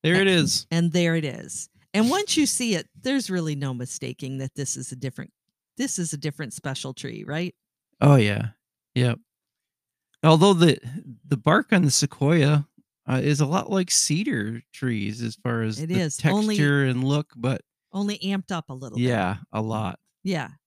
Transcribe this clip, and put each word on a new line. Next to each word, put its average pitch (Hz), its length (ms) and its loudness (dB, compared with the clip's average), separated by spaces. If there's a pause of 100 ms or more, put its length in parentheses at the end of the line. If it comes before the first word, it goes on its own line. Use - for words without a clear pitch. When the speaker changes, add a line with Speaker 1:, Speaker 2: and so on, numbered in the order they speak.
Speaker 1:
There 165 120 4
it 190 60 4
Speaker 2:
And 196 80 4
Speaker 1:
is. - 420 2
Speaker 2:
and 170 200 2
there 170 240 2
it 156 100 -2
is. - 440 -10 (240)
And 220 160 4
once 403 280 0
you 302 80 4
see 233 300 -2
it, - 120 -6 (120)
there's 262 300 -2
really 160 260 -2
no 139 180 -4
mistaking 131 680 -8
that 135 160 -8
this 135 220 -6
is 127 140 -12
a 131 40 -10
different, 131 360 -10 (460)
this 254 220 -4
is 165 140 -4
a 147 40 -8
different 143 360 -8
special 131 400 -8
tree, 113 320 -12
right? 160 280 -6 (460)
Speaker 1:
Oh, 143 160 8
yeah. 107 320 2 (480)
Yep. 123 240 0 (1040)
Although 160 300 8
the, 165 240 6 (500)
the 143 100 0
bark 233 360 2
on 175 100 4
the 139 80 2
sequoia 147 760 2 (400)
uh, 127 160 0
is 147 180 0
a 147 40 4
lot 165 260 -2
like 185 200 0
cedar 127 720 -2 (120)
trees 110 480 -4
as 113 140 -6
far 117 280 -4
as 110 160 -4
Speaker 2:
It 160 80 -6
Speaker 1:
the 185 120 0
Speaker 2:
is, 156 260 -4
only 214 300 2
Speaker 1:
texture 143 300 2
and 127 180 0
look, 143 320 0
but 120 260 -2 (300)
Speaker 2:
only 202 280 -4
amped 190 320 -4
up 165 180 -8
a 135 40 -12
little 127 240 -10
bit. 120 100 0
Speaker 1:
Yeah, 101 300 0 (140)
a 107 100 -4
lot. 110 380 -4 (240)
Speaker 2:
Yeah. 175 260 -6 (180)